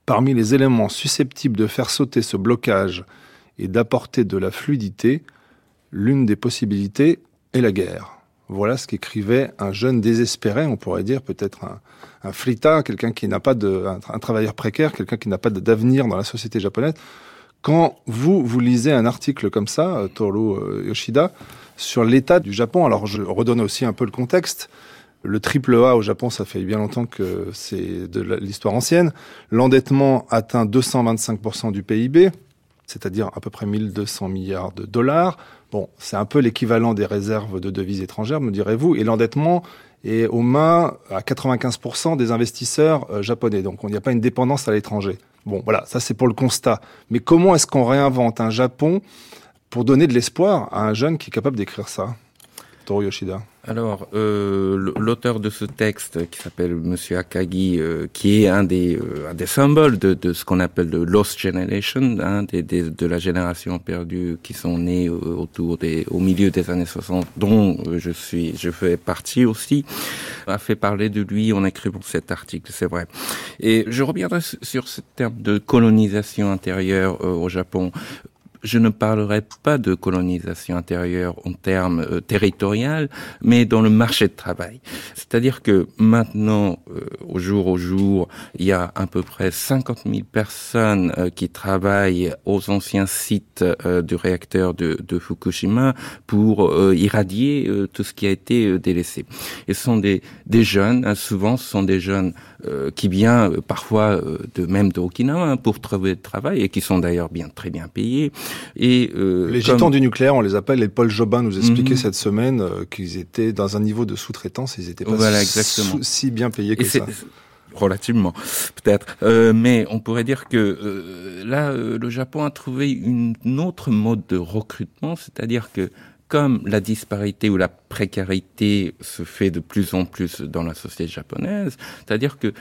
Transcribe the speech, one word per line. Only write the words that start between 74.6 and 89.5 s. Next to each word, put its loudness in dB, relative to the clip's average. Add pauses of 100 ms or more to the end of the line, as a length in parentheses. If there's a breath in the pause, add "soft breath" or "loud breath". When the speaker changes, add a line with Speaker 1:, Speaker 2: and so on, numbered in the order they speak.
Speaker 2:
sur -8
ce -14 (140)
terme -4
de 2
colonisation 4
intérieure, 0
euh, 0
au -2
Japon. -4 (720 loud breath)
Je 0
ne 6
parlerai 0 (180)
pas 2
de 0
colonisation -2
intérieure -4 (100)
en -6
termes, 0
euh, -4
territorial, -2 (320 loud breath)
mais 6
dans 4
le 6
marché 4
de -10
travail. -10 (320 loud breath)
C'est-à-dire -2
que 4 (140)
maintenant, 2 (100)
euh, -12 (260)
au -6
jour 0
au 2
jour, 2 (300 loud breath)
il -2
y 4
a 0
à -2
peu -4
près -4